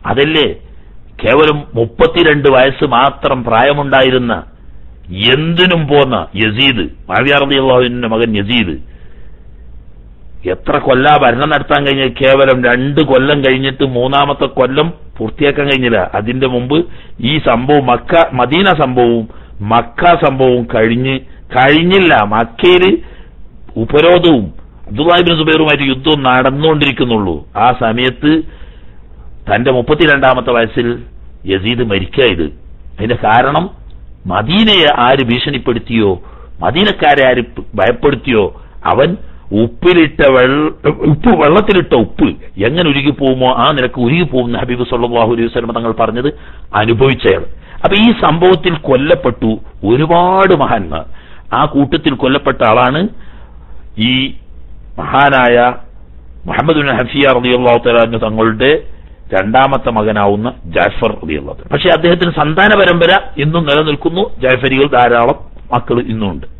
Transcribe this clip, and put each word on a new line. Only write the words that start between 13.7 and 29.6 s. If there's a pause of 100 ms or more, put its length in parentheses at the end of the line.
മൂന്നാമത്തെ
കൊല്ലം (240)
പൂർത്തിയാക്കാൻ
കഴിഞ്ഞില്ല.
അതിന്റെ
മുമ്പ് (340)
ഈ
സംഭവം,
മക്ക,
മദീന
സംഭവവും (320)
മക്ക
സംഭവവും
കഴിഞ്ഞ്, (380)
കഴിഞ്ഞില്ല.
മക്കയില് (800)
ഉപരോധവും (200)
അബ്ദുല്ലാഹി
ഇബ്നു
സുബൈറുമായിട്ട്
യുദ്ധവും
നടന്നുകൊണ്ടിരിക്കുന്നുള്ളൂ. (100)
ആ
സമയത്ത് (1120)
തന്റെ